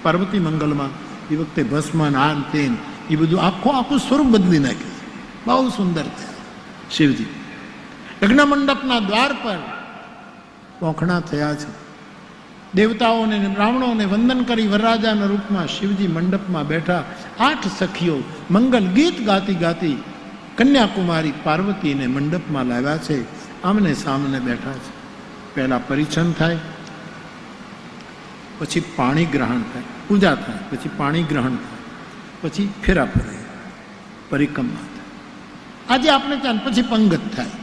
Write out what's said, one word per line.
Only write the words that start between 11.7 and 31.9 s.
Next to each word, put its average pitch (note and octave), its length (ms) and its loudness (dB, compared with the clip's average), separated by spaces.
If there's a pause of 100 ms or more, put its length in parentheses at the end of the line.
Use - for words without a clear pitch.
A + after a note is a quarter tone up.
દેવતાઓને A3+ 640 4
અને G3 100 2
બ્રાહ્મણોને A3 580 2
વંદન A#3+ 380 4
કરી A3+ 240 2
વરરાજાના G#3+ 580 4
રૂપમાં G3+ 420 0
શિવજી G3 400 0
મંડપમાં F3 600 0
બેઠા. D#3+ 360 0 (360)
આઠ C4 280 2 (120)
સખીઓ F3 400 0 (320)
મંગલ A#3 340 6
ગીત C4 400 4
ગાતી G3 280 2
ગાતી E3 500 0 (540)
કન્યાકુમારી G3 760 4 (100)
પાર્વતીને D#3 640 0
મંડપમાં C#3+ 580 0
લાવ્યા B2+ 320 0
છે. D3 260 -2 (400)
આમને F#3+ 300 4
સામને C3+ 460 -2
બેઠા B2 320 -4
છે. - 280 -12 (560)
પહેલા C3 220 0
પરિછન D3+ 540 0
થાય, D#3+ 260 2 (2000)
પછી D#3+ 200 -2
પાણી D3 460 0
ગ્રહણ B2+ 360 0
થાય, - 220 -8 (240)
પૂજા F#3+ 280 4
થાય, A2+ 200 -8 (160)
પછી C#3+ 260 -6
પાણી D#3 260 2
ગ્રહણ D3 260 0
થાય, - 300 -6 (640)